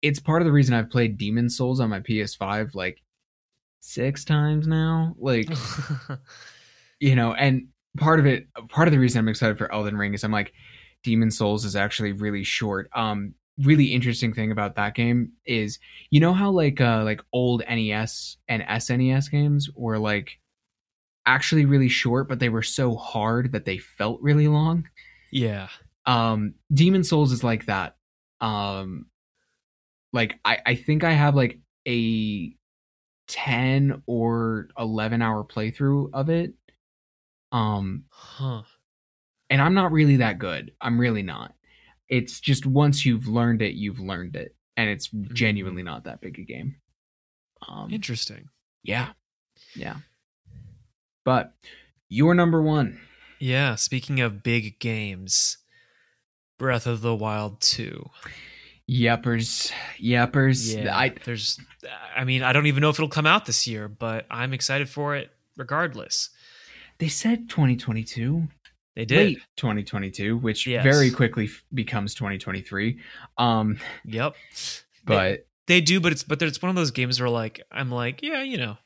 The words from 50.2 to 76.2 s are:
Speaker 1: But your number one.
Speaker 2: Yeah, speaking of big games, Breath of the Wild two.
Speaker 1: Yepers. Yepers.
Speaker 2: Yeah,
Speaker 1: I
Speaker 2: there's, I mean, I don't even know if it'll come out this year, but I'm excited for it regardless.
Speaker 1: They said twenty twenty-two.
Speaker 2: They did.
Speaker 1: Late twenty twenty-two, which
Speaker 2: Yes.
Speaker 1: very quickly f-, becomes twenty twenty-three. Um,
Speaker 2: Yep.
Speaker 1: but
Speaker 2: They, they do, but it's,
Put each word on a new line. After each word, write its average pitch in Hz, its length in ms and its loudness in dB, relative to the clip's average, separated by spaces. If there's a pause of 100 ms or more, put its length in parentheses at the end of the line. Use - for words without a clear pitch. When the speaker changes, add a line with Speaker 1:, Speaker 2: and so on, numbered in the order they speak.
Speaker 1:
But 127 300 0 (560)
your 151 260 4
number 170 260 4
one. 151 380 0 (400)
Speaker 2:
Yeah, 135 360 0
speaking 131 440 -2
of 107 240 -2
big 117 360 -2
games, 101 800 -2 (1000)
Breath 127 300 -2
of 117 140 -2
the 117 140 0
Wild 107 460 -6
two. - 480 -2 (800)
Speaker 1:
Yepers. 117 840 0 (280)
Yepers. 123 840 2
Speaker 2:
Yeah, 107 120 -2
Speaker 1:
I 131 180 0 (100)
Speaker 2:
there's, 113 360 -6 (560)
I 131 80 -2
mean, 131 200 0
I 127 100 2
don't 147 140 4
even 143 140 2
know 151 80 4
if 147 80 0
it'll 156 120 -2
come 151 160 -2
out 196 200 4
this - 220 -2
year, 107 200 -8
but 113 420 -6
I'm 120 240 -6
excited 135 360 -2
for 143 260 -4
it - 160 -10 (260)
regardless. 131 720 -4 (680)
Speaker 1:
They 165 80 -2
said 226 420 -2
twenty 131 260 4
twenty-two. 123 720 -4 (480)
Speaker 2:
They 113 100 -6
did. 123 120 4 (100)
Speaker 1:
Late 170 120 -2 (180)
twenty 104 260 -2
twenty-two, 101 540 -4
which 113 300 -2
Speaker 2:
Yes. 120 160 -2
Speaker 1:
very 135 280 6
quickly 117 340 0
f-, - 180 -12 (100)
becomes 107 400 -4
twenty 98 240 -6
twenty-three. 98 600 -4 (380)
Um, 110 420 2 (260)
Speaker 2:
Yep. 120 300 -6 (680)
Speaker 1:
but 107 120 4 (520)
Speaker 2:
They, 175 80 6
they 180 60 6
do, 170 180 2
but 170 120 2
it's, 143 120 -4